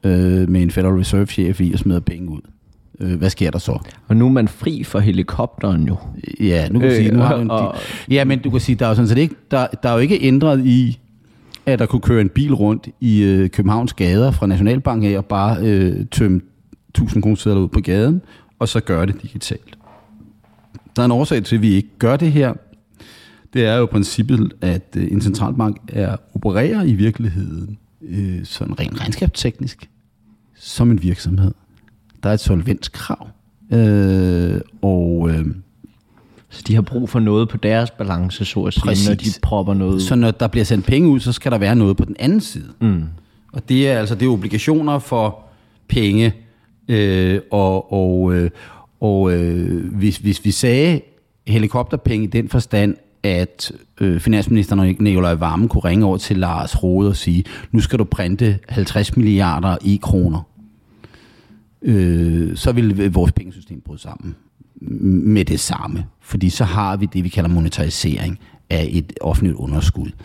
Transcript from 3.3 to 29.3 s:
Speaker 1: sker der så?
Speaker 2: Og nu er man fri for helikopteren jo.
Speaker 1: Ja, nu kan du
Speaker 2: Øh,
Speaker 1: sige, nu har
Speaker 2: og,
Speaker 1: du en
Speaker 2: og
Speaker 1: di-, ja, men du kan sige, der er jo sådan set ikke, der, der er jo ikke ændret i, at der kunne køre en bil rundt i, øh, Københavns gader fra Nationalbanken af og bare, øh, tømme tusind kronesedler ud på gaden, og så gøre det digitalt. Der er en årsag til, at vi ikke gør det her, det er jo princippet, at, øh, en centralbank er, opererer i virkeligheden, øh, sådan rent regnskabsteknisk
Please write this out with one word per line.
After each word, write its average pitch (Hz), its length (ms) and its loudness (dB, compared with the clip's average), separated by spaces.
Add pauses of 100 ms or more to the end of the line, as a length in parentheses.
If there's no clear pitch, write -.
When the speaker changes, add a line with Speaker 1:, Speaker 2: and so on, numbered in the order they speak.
Speaker 1:
sker 85 200 -2
der - 80 -4
så? - 200 -4 (300)
Speaker 2:
Og 110 80 2
nu 120 100 4
er 131 40 4
man 120 180 2
fri - 360 -6
for - 140 -4
helikopteren 92 920 -2
jo. 92 80 -2 (440)
Speaker 1:
Ja, 87 280 0
nu 117 100 0
kan 127 100 2
du 127 60 4
Speaker 2:
Øh, 110 60 4
Speaker 1:
sige, 107 120 2
nu 120 80 4
har 120 120 2
Speaker 2:
og, 123 60 0
Speaker 1:
du 117 60 -2
en 117 60 -4
Speaker 2:
og 107 240 -2
Speaker 1:
di-, - 360 -14
ja, 139 140 2
men 135 140 0
du 123 120 -4
kan 127 100 0
sige, 123 160 0
der 127 80 -2
er 113 40 2
jo 110 60 2
sådan 113 140 4
set 117 100 2
ikke, 156 160 2 (160)
der, 127 160 0 (160)
der 127 60 0
er 120 40 0
jo 117 60 2
ikke 151 240 2
ændret 135 440 2
i, 123 320 2 (680)
at 131 120 2
der 113 80 0
kunne 123 140 -2
køre 120 200 2
en 98 80 4
bil 143 260 0
rundt 104 340 0 (120)
i, 107 220 2
øh, 95 280 2
Københavns 107 420 0
gader 101 380 2
fra - 160 -2
Nationalbanken 104 640 0
af 98 60 -2
og 98 60 -4
bare, 104 380 0
øh, 95 480 0
tømme 92 300 2 (540)
tusind 107 280 0
kronesedler 104 380 0
ud 92 80 0
på - 120 -2
gaden, 110 400 0 (380)
og 117 100 -2
så 113 120 -2
gøre 90 260 -2
det 98 160 -4
digitalt. - 560 -12 (1200)
Der 123 60 0
er 123 40 2
en 123 60 4
årsag 123 320 0
til, 117 120 0
at 107 60 0
vi 107 120 4
ikke 98 140 0 (100)
gør 120 180 2
det 156 160 0
her, 139 200 2 (1000)
det 123 140 2
er 110 100 2
jo 120 100 2
princippet, 113 720 0
at, 90 220 -2 (140)
øh, 92 160 -2
en 98 80 0
centralbank 104 560 -2 (120)
er, 101 280 -2 (180)
opererer 120 480 0
i 143 100 2
virkeligheden, 98 840 -2 (240)
øh, 92 420 -6
sådan - 360 -8
rent - 200 -8
regnskabsteknisk - 880 -6 (680)